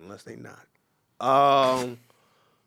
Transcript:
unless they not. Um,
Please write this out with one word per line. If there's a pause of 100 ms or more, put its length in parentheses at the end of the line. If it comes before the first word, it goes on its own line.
unless
they
not. (540)
Um, (680)